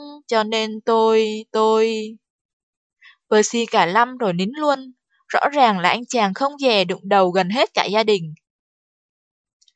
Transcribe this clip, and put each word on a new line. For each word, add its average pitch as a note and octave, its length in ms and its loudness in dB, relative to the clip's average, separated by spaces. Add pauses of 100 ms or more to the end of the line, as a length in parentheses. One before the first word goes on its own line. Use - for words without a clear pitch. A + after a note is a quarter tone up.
(280)
cho A3 160 0
nên A3 380 -4
tôi, A3 720 0
tôi" A3 680 0 (1120)
Percy A3 360 2
cả G#3 200 2
lâm A#3+ 320 0
rồi G#3 160 -2
nín F#3 200 -4
luôn. C#4 380 -4 (360)
Rõ - 260 0
ràng A#3 260 4
là F3 100 2
anh A#3+ 160 -2
chàng G3+ 280 -2
không C#4 240 -4
dè A#3+ 260 2
đụng F3 200 -4
đầu G3 260 4
gần F3+ 200 0
hết C4 240 -2
cả - 120 0
gia G#3+ 180 0
đình. F3+ 300 -2 (1400)